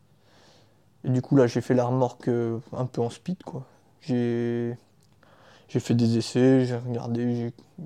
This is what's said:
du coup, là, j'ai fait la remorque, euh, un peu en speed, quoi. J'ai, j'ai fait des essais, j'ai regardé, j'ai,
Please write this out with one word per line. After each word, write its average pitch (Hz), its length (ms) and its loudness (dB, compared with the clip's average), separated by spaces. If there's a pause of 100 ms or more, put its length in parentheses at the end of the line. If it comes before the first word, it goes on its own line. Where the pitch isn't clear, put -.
(1040)
du 127 180 2
coup, - 140 2
là, 131 100 8
j'ai 120 140 0
fait 127 140 0
la 123 100 2
remorque, 127 440 -2
euh, 117 300 0 (140)
un 127 140 -4
peu - 160 -6
en 117 80 -2
speed, - 340 -10
quoi. 135 200 -12 (360)
J'ai, 120 760 -2 (920)
j'ai 127 120 0
fait - 140 0
des 117 220 4
essais, 127 480 4
j'ai 123 120 -4
regardé, 120 600 -4
j'ai, 117 160 -6 (340)